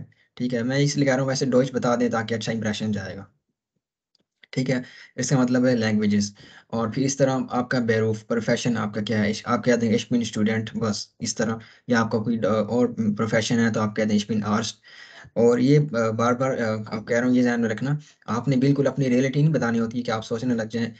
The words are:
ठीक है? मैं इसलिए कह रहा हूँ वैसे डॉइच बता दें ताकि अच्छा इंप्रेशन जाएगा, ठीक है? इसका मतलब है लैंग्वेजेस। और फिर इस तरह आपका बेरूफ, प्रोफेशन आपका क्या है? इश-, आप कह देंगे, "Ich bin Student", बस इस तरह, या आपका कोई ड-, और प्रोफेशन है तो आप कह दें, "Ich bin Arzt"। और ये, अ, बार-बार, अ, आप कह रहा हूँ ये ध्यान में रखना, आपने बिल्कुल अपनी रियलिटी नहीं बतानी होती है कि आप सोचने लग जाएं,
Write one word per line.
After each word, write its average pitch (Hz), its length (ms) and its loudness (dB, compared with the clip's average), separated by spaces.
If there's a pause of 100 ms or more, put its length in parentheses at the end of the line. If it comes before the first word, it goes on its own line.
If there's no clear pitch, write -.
(380)
ठीक 123 160 -4
है? 117 100 -2
मैं 131 160 0
इसलिए 143 260 2
कह 135 60 2
रहा 131 100 2
हूँ 135 80 -2
वैसे 131 160 -2
डॉइच 127 280 2
बता 120 220 0
दें 120 140 0
ताकि 113 260 -2
अच्छा 110 160 -4
इंप्रेशन 110 400 -4
जाएगा, 98 360 -8 (1300)
ठीक 127 160 -2
है? 123 140 -2 (340)
इसका 127 240 0
मतलब 123 240 2
है 127 100 4
लैंग्वेजेस। 104 600 0 (380)
और 113 180 -2
फिर 135 120 -2
इस 135 140 -2
तरह 131 340 0
आपका 123 280 -2
बेरूफ, 110 440 0
प्रोफेशन 117 540 0
आपका 107 240 -4
क्या 107 200 0
है? 104 100 2
इश-, - 160 -6
आप 120 160 0
कह 120 120 4
देंगे, 113 220 2
"Ich - 160 -2
bin 117 200 -2
Student", 110 440 -2
बस 107 440 -4
इस - 160 -6
तरह, 113 220 -2 (300)
या 117 100 4
आपका 113 200 0
कोई 113 180 -2
ड-, 110 80 -2
और 110 540 2
प्रोफेशन 110 600 0
है 113 120 4
तो 113 100 -2
आप 104 160 -2
कह 110 80 2
दें, 107 140 2
"Ich - 80 -6
bin 107 160 -2
Arzt"। 107 320 -2 (640)
और 120 220 4
ये, 139 180 6
अ, 117 340 0
बार-बार, 120 400 0
अ, 110 440 -4
आप 107 140 -6
कह 117 100 2
रहा 123 80 2
हूँ 127 100 4
ये 123 60 4
ध्यान 120 180 2
में 113 80 0
रखना, 135 300 -2 (300)
आपने 120 280 0
बिल्कुल 139 280 2
अपनी 131 220 0
रियलिटी 131 360 2
नहीं 160 100 4
बतानी 117 260 0
होती 113 180 -2
है 120 60 -6
कि 120 80 -4
आप 110 120 -4
सोचने 120 320 -2
लग 110 140 -4
जाएं, 117 300 -4